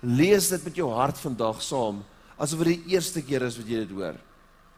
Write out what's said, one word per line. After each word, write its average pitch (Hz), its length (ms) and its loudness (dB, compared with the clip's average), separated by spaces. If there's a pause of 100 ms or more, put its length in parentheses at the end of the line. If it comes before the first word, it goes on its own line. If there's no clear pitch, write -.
lees 170 480 4
dit 175 140 -4
met 170 160 -6
jou 135 120 0
hart 135 260 2
vandag 113 440 -2
saam, 107 380 -2 (380)
asof 160 240 -2
dit 170 100 6
die 170 220 -2
eerste 170 280 -2
keer 127 220 0
is 117 140 -6
wat 110 100 -10
jy 110 140 0
dit 95 100 -8
hoor. 90 240 -6 (600)